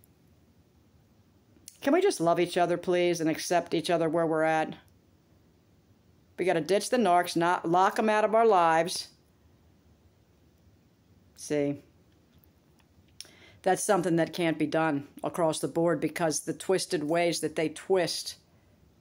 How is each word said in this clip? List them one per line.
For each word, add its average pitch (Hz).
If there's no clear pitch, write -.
can 277
we 349
just 381
love 170
each 175
other, 175
please, 175
and 160
accept 165
each 165
other 165
where 165
we're 156
at? 160
We 180
gotta 170
ditch 190
the 254
narcs, 175
not 170
lock 190
'em 220
out 214
of 208
our 226
lives. 170
See, 143
that's 185
something 180
that 160
can't 160
be 156
done 151
across 156
the 160
board 165
because 160
the -
twisted 180
ways 170
that 156
they 160
twist -